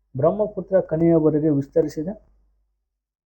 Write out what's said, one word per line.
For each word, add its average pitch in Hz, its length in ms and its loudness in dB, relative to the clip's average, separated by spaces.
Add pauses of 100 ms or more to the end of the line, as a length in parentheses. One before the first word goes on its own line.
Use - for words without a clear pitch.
(160)
ಬ್ರಹ್ಮಪುತ್ರ 185 640 0
ಕಣಿವೆಯವರೆಗೆ 160 680 2
ವಿಸ್ತರಿಸಿದೆ. 151 840 -4 (960)